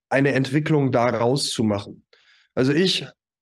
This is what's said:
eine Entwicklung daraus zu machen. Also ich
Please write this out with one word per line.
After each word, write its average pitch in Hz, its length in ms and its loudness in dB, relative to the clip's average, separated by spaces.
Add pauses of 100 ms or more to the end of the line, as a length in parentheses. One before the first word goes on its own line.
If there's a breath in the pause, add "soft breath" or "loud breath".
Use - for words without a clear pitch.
eine 139 240 2
Entwicklung 139 600 0
daraus 120 580 0
zu 113 140 -2
machen. 101 400 -4 (500 soft breath)
Also 131 180 2
ich 170 340 0 (360)